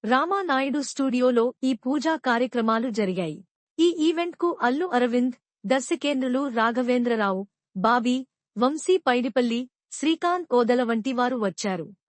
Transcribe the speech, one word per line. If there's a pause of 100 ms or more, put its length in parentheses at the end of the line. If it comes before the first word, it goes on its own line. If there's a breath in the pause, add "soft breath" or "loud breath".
రామానాయుడు
స్టూడియోలో (180)
ఈ
పూజా
కార్యక్రమాలు
జరిగాయి. (420)
ఈ (120)
ఈవెంట్కు (120)
అల్లు
అరవింద్, (280)
దర్శకేంద్రులు
రాఘవేంద్రరావు, (340)
బాబీ, (380)
వంశీ
పైడిపల్లి, (300)
శ్రీకాంత్
ఓదెల
వంటి
వారు
వచ్చారు. (220)